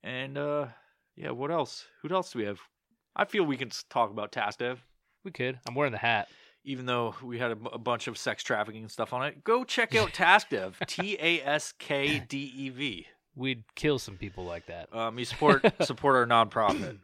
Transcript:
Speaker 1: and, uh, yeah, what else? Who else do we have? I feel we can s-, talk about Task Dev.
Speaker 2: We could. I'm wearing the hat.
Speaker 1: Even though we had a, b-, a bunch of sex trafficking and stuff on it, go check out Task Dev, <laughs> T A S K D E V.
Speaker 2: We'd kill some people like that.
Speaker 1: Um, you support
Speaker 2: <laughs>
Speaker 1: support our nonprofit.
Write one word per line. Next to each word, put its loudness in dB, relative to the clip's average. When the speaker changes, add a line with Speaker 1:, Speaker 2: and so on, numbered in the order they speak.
Speaker 1:
and, -8
uh, -2
yeah, -10
what -4
else? -2
Who -6
else -2
do -6
we 0
have? -6
I 4
feel 0
we 0
can -4
s-, -10
talk 2
about -6
Task -4
Dev. -2
Speaker 2:
We -10
could. -4
I'm -8
wearing 2
the -6
hat. 2
Speaker 1:
Even -6
though 0
we -8
had 0
a, -2
b-, -10
a -10
bunch -2
of -8
sex -4
trafficking -2
and -14
stuff -6
on -4
it, -8
go 2
check 0
out 2
Task 6
Dev, -4
<laughs> -4
T -4
A 2
S -2
K 0
D -6
E -6
V. -6
Speaker 2:
We'd -4
kill 2
some -12
people -10
like -8
that. -12
Speaker 1:
Um, -4
you -2
support 6
Speaker 2:
<laughs> -4
Speaker 1:
support 2
our 6
nonprofit. 2